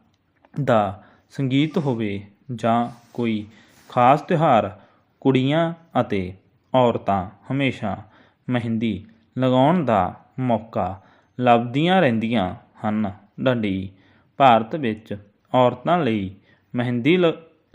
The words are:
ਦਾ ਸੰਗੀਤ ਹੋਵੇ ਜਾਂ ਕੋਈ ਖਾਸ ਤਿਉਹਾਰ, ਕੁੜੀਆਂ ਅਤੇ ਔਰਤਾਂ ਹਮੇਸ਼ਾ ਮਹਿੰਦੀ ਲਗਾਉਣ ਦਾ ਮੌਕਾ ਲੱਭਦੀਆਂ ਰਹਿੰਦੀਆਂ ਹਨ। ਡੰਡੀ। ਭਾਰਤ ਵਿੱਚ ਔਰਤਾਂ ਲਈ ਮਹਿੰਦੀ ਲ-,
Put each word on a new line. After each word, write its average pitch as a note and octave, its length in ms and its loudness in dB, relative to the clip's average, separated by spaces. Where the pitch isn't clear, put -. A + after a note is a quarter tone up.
ਦਾ G#2+ 380 0
ਸੰਗੀਤ C#3 480 -2
ਹੋਵੇ A2+ 480 -4
ਜਾਂ A#2+ 600 -2
ਕੋਈ A2 320 -4
ਖਾਸ B2+ 340 4
ਤਿਉਹਾਰ, C3 580 2
ਕੁੜੀਆਂ C#3 540 0
ਅਤੇ F#2+ 340 -4
ਔਰਤਾਂ G2+ 560 0
ਹਮੇਸ਼ਾ A#2+ 500 -4
ਮਹਿੰਦੀ A2+ 560 -4
ਲਗਾਉਣ C3 460 2
ਦਾ G2 300 0
ਮੌਕਾ G#2+ 640 -4
ਲੱਭਦੀਆਂ B2 600 2
ਰਹਿੰਦੀਆਂ A2+ 540 0
ਹਨ। G#2+ 280 -4
ਡੰਡੀ। G#2+ 520 -2
ਭਾਰਤ A#2 380 4
ਵਿੱਚ A2 560 -8
ਔਰਤਾਂ B2+ 440 2
ਲਈ A2 360 -2
ਮਹਿੰਦੀ B2 400 0
ਲ-, E3+ 160 2